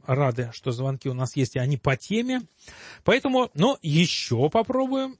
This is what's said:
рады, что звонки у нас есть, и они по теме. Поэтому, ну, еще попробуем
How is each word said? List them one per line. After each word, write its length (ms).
рады, 480
что 180
звонки 380
у 60
нас 200
есть, 200
и 40
они 180
по 180
теме. 460
Поэтому, 520
ну, 260
еще 680
попробуем 720